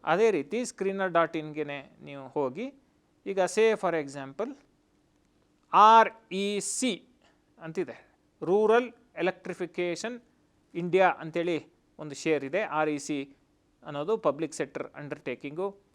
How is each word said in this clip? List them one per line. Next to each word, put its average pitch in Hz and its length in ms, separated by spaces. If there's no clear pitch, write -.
ಅದೇ 202 260
ರೀತಿ 156 300
screener 190 520
dot 160 280
in-ಗೆನೆ 147 500
ನೀವು 139 260
ಹೋಗಿ, 151 460
ಈಗ 196 120
say 214 420
for 165 260
example 139 520
ಆರ್ 214 360
ಇ 202 280
ಸಿ - 480
ಅಂತಿದೆ, 160 460
ರೂರಲ್ 214 480
ಎಲೆಕ್ಟ್ರಿಫಿಕೇಷನ್ 180 1040
ಇಂಡಿಯಾ 180 340
ಅಂತೇಳಿ 160 680
ಒಂದು 151 160
ಶೇರ್ 151 280
ಇದೆ. 151 180
ಆರ್ 156 280
ಇ 147 80
ಸಿ 139 380
ಅನ್ನೋದು 156 340
ಪಬ್ಲಿಕ್ 147 360
ಸೆಕ್ಟರ್ 143 420
ಅಂಡರ್‌ಟೇಕಿಂಗು. 147 800